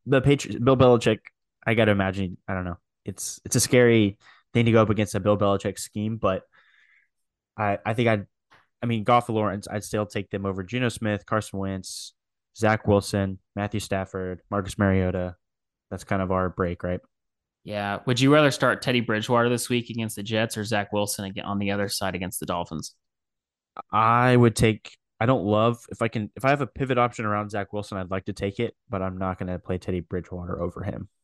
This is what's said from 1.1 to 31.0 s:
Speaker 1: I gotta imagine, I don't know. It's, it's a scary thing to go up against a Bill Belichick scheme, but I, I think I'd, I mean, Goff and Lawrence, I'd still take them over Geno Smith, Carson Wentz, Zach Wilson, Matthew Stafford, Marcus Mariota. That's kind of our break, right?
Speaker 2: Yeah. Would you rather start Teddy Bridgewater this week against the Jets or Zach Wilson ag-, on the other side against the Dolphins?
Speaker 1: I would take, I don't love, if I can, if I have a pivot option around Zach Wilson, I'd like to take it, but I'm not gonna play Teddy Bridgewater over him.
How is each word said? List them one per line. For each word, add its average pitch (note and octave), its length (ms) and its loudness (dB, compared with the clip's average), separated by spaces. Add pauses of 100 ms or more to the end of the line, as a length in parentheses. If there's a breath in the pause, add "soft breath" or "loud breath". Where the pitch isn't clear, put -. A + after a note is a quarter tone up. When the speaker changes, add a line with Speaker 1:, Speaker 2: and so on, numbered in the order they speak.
Speaker 1:
I A2+ 100 2
gotta A2 160 6
imagine, F#2+ 460 0 (100)
I G2+ 60 -6
don't F#2 120 -4
know. F2+ 120 -8 (260)
It's, - 420 -12
it's A2+ 100 -4
a - 40 2
scary A#2 580 6 (360 soft breath)
thing A#2 120 4
to A#2 60 4
go A2 100 8
up G#2+ 80 4
against G#2+ 260 0
a G2+ 40 -2
Bill G#2 180 4
Belichick G2 400 0
scheme, A2 400 -6
but F#2+ 260 -2 (1120 soft breath)
I, G2+ 280 0
I A2+ 80 -2
think A#2 160 0
I'd, G#2 160 0 (560 soft breath)
I A#2 40 -6
mean, A2+ 180 -2
Goff A#2+ 260 4
and A2 80 -4
Lawrence, G2+ 320 -2
I'd G#2 140 -6
still G#2+ 220 -4
take G#2 240 -8
them G2 160 -6
over F#2+ 180 -4
Geno B2 260 -2
Smith, G#2 360 -4
Carson G#2+ 340 -4
Wentz, F#2+ 540 -8 (440)
Zach A2 300 0
Wilson, G2 520 0 (160)
Matthew G2+ 260 -6
Stafford, F#2 680 -6
Marcus G2 280 -4
Mariota. F#2 580 0 (560)
That's F#2+ 120 -12
kind G2 180 -2
of F#2 100 -4
our F#2 180 0
break, F2 340 -4
right? F2+ 160 -4 (640)
Speaker 2:
Yeah. G2+ 420 -6
Would B2 140 0
you C3+ 120 6
rather D3 200 6
start B2 320 0
Teddy B2 160 0
Bridgewater A#2 500 0
this A#2+ 200 -2
week A#2+ 200 -2
against A2+ 280 -6
the G#2 40 -12
Jets A2 340 -2
or A2 80 -6
Zach G#2 300 -2
Wilson G#2 320 -2
ag-, G2 180 -10
on G2+ 140 -6
the G2+ 140 -2
other G2+ 180 -2
side F#2+ 240 -4
against F#2 260 -8
the D2+ 60 -8
Dolphins? E2+ 480 -8 (960)
Speaker 1:
I A#2+ 440 4
would A#2+ 200 6
take, A2 400 0 (240)
I A2+ 60 0
don't A#2 200 2
love, A2 340 2 (100)
if - 140 -14
I A2+ 40 0
can, G#2+ 280 -6
if G#2+ 100 -6
I C3+ 60 4
have C#3+ 100 0
a A#2+ 60 -2
pivot C3 320 -2
option A#2+ 260 -2
around G#2 240 -2
Zach G2+ 240 -8
Wilson, G#2 240 -8
I'd F#2 140 -8
like F#2+ 140 -4
to G#2 80 -6
take G2 260 -6
it, A#2 160 -4 (120)
but F#2+ 140 -4
I'm F#2 160 -6
not F#2 220 -4
gonna F2+ 180 -6
play F#2 220 -6
Teddy F2+ 220 -4
Bridgewater F2+ 600 -8
over F2+ 220 -6
him. G2+ 260 -8 (140)